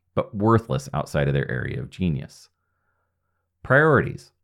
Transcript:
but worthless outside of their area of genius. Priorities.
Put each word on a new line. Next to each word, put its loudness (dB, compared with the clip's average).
but -4
worthless 0
outside -2
of 0
their -2
area -6
of -10
genius. -6
Priorities. 2